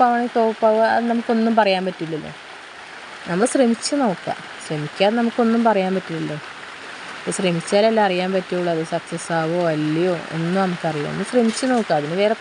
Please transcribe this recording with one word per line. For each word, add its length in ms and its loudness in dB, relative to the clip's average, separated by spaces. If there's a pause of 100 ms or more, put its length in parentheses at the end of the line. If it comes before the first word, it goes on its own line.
ആവുകയാണെങ്കിൽ 300 2
ഫ്ലോപ്പ് 340 2
ആവുക, 160 4 (100)
അത് 160 2
നമുക്കൊന്നും 480 2
പറയാൻ 300 4
പറ്റില്ലല്ലോ. 420 -6 (960)
നമ്മൾ 260 2
ശ്രമിച്ച് 480 0
നോക്കുക, 320 -2 (300)
ശ്രമിക്കാതെ 560 0
നമുക്കൊന്നും 480 2
പറയാൻ 300 2
പറ്റില്ലല്ലോ. 400 -6 (800)
അപ്പോൾ 180 -6
ശ്രമിച്ചാലല്ലേ 680 2
അറിയാൻ 300 0
പറ്റുള്ളൂ, 360 -2
അത് 80 0 (120)
സക്സസ് 380 -6 (100)
ആവോ 180 0 (140)
അല്ലയോ 420 2 (220)
ഒന്നും 260 0
നമുക്കറിയാം. 500 -2
ഒന്ന് 160 -4
ശ്രമിച്ച് 440 2
നോക്കുക, 260 2
അതിന് 240 -2
വേറെ 180 4